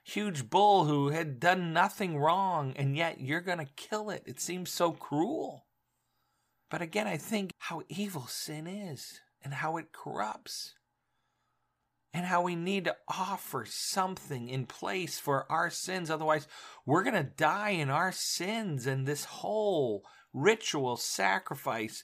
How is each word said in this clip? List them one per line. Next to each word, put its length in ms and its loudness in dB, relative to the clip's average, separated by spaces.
huge 480 -2
bull 360 10
who 240 4
had 280 -2
done 340 4
nothing 460 2
wrong, 540 4
and 240 0
yet 240 0
you're 200 0
gonna 260 -2
kill 340 -4
it. 160 -8
It 140 -10
seems 300 -6
so 200 2
cruel. 800 -2
But 140 -4
again, 240 -2
I 100 -2
think 420 -4
how 300 -10
evil 380 -6
sin 400 -8
is 540 -10
and 140 -10
how 220 -2
it 160 -10
corrupts 840 -8
and 140 -4
how 160 4
we 140 0
need 300 0
to 100 0
offer 600 -4
something 840 -4
in 180 -4
place 540 -4
for 320 0
our 180 2
sins. 400 -4
Otherwise, 380 2
we're 200 4
gonna 180 2
die 480 2
in 200 0
our 200 2
sins, 720 -2
and 220 0
this 200 -2
whole 800 0
ritual 640 2
sacrifice 1080 -2